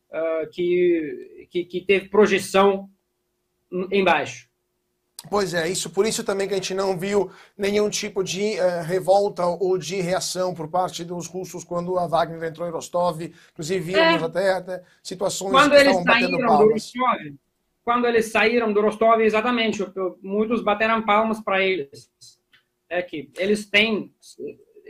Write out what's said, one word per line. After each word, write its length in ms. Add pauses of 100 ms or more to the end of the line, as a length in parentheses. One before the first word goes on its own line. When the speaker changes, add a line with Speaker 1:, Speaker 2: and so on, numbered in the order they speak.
(120)
Speaker 1:
ah, 400
que, 1000
que, 140
que 160
teve 280
projeção 800 (1040)
embaixo. 580 (800)
Speaker 2:
Pois 240
é, 160
isso, 220
por 160
isso 180
também 240
que 60
a 20
gente 160
não 260
viu 320 (260)
nenhum 340
tipo 340
de, 300
eh, 260
revolta 640
ou 320
de 240
reação 540
por 120
parte 380
dos 220
russos 360
quando 360
a 80
Wagner 420
entrou 180
em 40
Rostov. 600 (220)
Inclusive, 280
vimos 420
Speaker 1:
É. 20
Speaker 2:
até, 280
até 300 (200)
situações 480
Speaker 1:
Quando 220
Speaker 2:
que 40
Speaker 1:
eles 220
Speaker 2:
estavam 60
batendo 260
Speaker 1:
saíram 100
do 60
Speaker 2:
palmas. 260
Speaker 1:
Rostov, 600 (500)
quando 220
eles 260
saíram 400
do 80
Rostov, 400
exatamente, 640
o, 120
o, 280
muitos 400
bateram 400
palmas 360
pra 240
eles. 480 (760)
É 140
que 340
eles 300
têm, 440 (800)